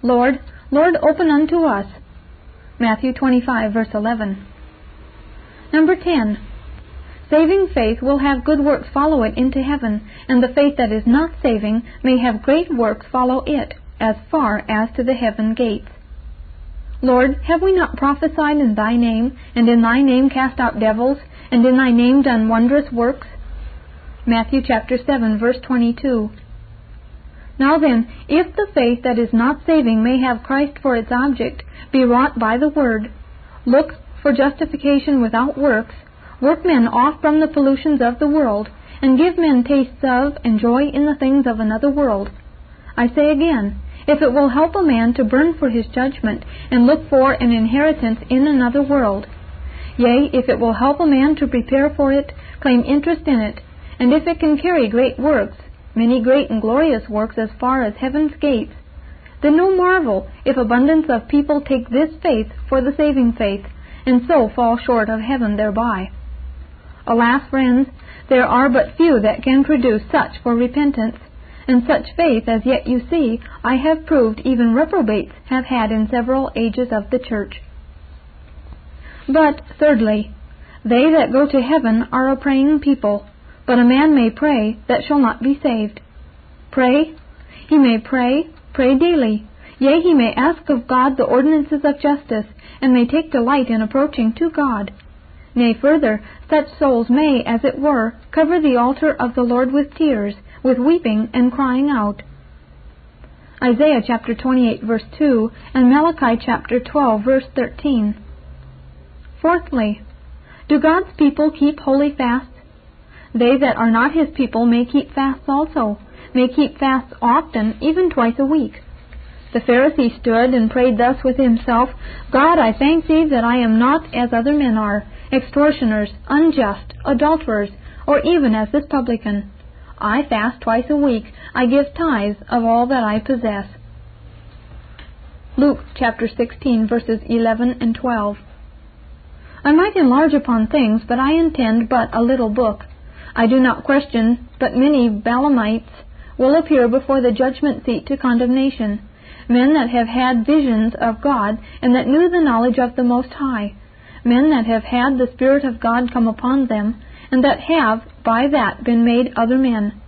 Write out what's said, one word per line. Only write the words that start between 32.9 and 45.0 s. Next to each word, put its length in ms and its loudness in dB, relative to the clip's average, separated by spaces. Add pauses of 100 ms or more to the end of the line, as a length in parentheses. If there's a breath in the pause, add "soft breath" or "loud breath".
look 300 2 (260)
for 120 2
justification 880 0
without 360 -2
works, 380 0 (460 loud breath)
work 240 2
men 220 4
off 340 0
from 180 2
the 80 2
pollutions 540 0
of 180 -2
the 80 0
world, 420 0 (320 loud breath)
and 160 4
give 200 2
men 260 4
tastes 400 0
of 400 0
and 160 0
joy 280 0
in 180 -2
the 100 0
things 300 2
of 140 -2
another 300 0
world, 420 -2 (680 loud breath)
I 100 2
say 220 2
again, 460 0 (320 loud breath)
if 140 2
it 120 2
will 160 2
help 260 0
a 80 0
man 300 2